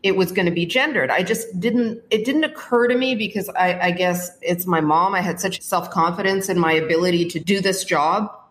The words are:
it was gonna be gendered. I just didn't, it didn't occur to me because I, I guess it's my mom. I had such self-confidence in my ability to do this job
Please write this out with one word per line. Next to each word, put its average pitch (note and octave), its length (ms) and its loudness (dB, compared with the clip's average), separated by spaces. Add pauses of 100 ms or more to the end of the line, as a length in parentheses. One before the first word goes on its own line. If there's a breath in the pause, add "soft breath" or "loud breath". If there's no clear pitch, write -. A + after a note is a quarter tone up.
it F#3+ 160 2
was F3+ 140 2
gonna F#3 180 2
be E3+ 160 0
gendered. A#3+ 460 0
I F3+ 100 2
just F#3 380 -4
didn't, A#3 500 0
it A3 160 0
didn't D4+ 200 2
occur A#3+ 420 0
to B3 100 2
me C4 160 0
because G#3 360 -4
I, F3+ 300 0
I F3+ 120 2
guess F3 500 -2
it's F3 240 -2
my E3+ 160 2
mom. E3+ 320 4
I F#3 80 0
had F3+ 180 -4
such F#3 220 -6
self-confidence F#3+ 880 -2
in F3+ 80 0
my D#3+ 160 4
ability E3+ 560 2
to D#3+ 100 -6
do G3 220 0
this F#3+ 220 -2
job F3 480 0 (200)